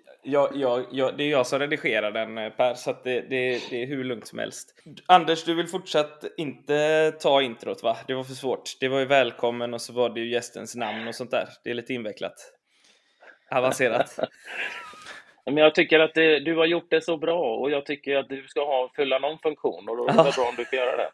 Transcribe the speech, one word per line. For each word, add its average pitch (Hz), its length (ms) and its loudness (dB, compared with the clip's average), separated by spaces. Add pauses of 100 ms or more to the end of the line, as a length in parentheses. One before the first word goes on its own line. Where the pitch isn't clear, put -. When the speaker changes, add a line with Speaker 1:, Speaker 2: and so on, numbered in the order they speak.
(240)
Speaker 1:
jag, 139 320 2
jag, 127 360 0
jag, 131 260 0
det 147 60 -2
är 147 60 0
jag 131 180 2
som 135 120 0
redigerar 131 520 0
den, 110 260 -6
eh, 110 160 -6
Per, 127 200 2
så 139 180 -8
att 131 120 -8
det, 123 180 -2
det, 127 480 -2
det 120 140 -6
är 131 40 -8
hur 135 160 -6
lugnt 120 240 -8
som 113 120 -12
helst. - 340 -10 (320)
Anders, 165 400 6
du 170 100 0
vill 170 120 -2
fortsatt 170 560 -2 (140)
inte 151 840 2
ta 139 220 4
introt, 113 420 -6
va? 113 140 0 (100)
Det 131 60 -2
var 131 100 -4
för 131 100 -14
svårt. - 460 -6
Det 131 80 0
var 135 120 0
ju 131 60 0
välkommen, 120 680 2
och 117 80 -6
så 120 120 -12
var 120 160 2
det 110 100 -8
ju 117 120 -4
gästens 113 440 -6
namn 113 320 -6
och 117 80 -8
sånt 123 160 -10
där. 117 180 -2 (140)
Det 113 60 -8
är 120 40 -4
lite 120 200 -8
invecklat. 107 400 -8 (1160)
Avancerat. 127 720 0
Speaker 2:
<laughs> - 1200 -12
Men 143 120 -2
jag 156 180 8
tycker 156 240 6
att 156 140 4
det, 156 260 6
du 160 160 -2
har 160 100 4
gjort 170 240 0
det 160 120 2
så 165 160 -2
bra, 160 380 0
och 127 160 -2
jag 143 140 -2
tycker 139 320 -4
att 135 120 -2
du 135 180 -12
ska 143 180 -2
ha, 127 300 0
fylla 135 240 0
någon 151 200 -4
funktion, 110 500 -4
och 117 80 -4
då 120 60 -2
är 123 80 -2
det - 60 4
Speaker 1:
Ja. 160 60 10
Speaker 2:
väl 139 100 2
bra 123 160 0
om 120 80 -8
du 120 80 -2
får - 140 -6
göra 123 180 0
det. 95 160 0